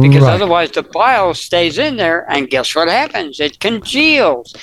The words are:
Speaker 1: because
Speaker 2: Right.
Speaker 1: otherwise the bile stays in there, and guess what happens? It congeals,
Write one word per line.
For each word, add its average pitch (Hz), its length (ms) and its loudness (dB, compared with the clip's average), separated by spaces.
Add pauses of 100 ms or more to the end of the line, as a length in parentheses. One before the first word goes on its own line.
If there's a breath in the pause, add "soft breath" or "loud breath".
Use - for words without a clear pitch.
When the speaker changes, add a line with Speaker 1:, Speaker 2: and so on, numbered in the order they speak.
Speaker 1:
because 139 220 6
Speaker 2:
Right. 127 100 6
Speaker 1:
otherwise 175 380 0
the 156 120 -4
bile 202 500 0
stays 170 440 -2
in 277 200 -2
there, 170 320 -2
and 139 200 -2
guess 131 260 -2
what 165 140 0
happens? 208 500 -4
It 147 200 -4
congeals, 233 1040 -2